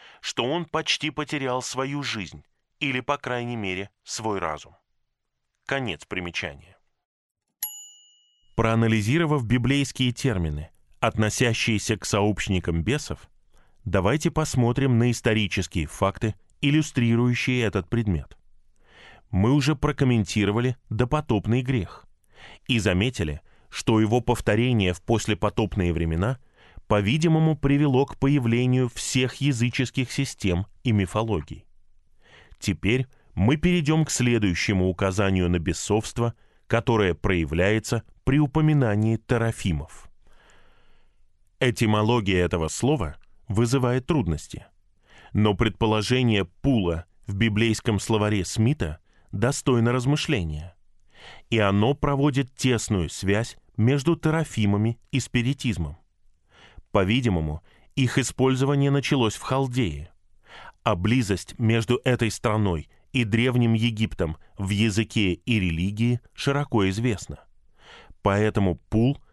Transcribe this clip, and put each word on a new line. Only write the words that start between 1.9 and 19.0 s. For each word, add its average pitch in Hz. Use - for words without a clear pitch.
жизнь, 110
или, 131
по 143
крайней 120
мере, 98
свой 107
разум. 78
Конец 123
примечания. 85
Проанализировав 113
библейские 127
термины, 82
относящиеся 110
к -
сообщникам 95
бесов, 123
давайте 101
посмотрим 127
на 120
исторические 104
факты, 98
иллюстрирующие 123
этот 101
предмет. 101